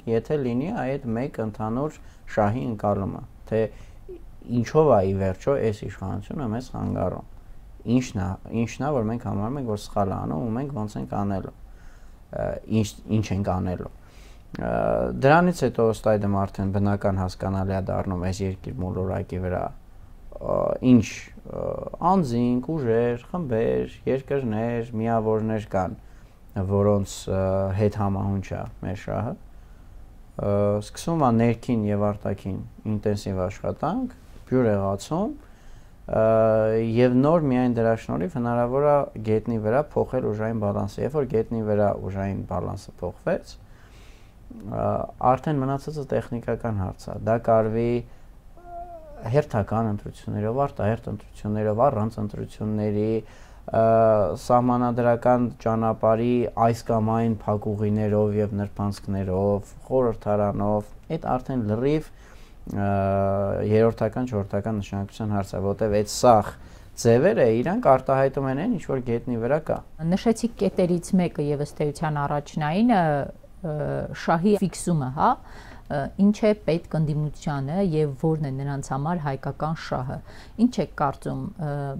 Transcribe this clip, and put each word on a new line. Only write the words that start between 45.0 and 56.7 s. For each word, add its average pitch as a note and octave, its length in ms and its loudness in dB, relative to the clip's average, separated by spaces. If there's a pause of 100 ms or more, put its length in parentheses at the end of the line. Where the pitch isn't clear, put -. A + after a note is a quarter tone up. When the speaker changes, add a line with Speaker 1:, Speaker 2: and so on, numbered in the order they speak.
Speaker 1:
արդեն C#3+ 280 0
մնացածը C#3 480 -4
տեխնիկական A#2 720 -2
հարց - 280 -6
ա։ - 100 -8
Դա G#2+ 240 2
կարվի A2+ 480 2 (1300)
հերթական A2+ 760 0
ընտրություններով, G#2 720 -4
արտահերթ A#2 460 -2
ընտրություններով, G#2+ 720 -2
առանց A2 360 2
ընտրությունների, G#2+ 1000 -2
ը, - 640 -4 (540)
սահմանադրական B2 1200 2
ճանապարհի A2+ 800 2 (180)
այս A#2 320 2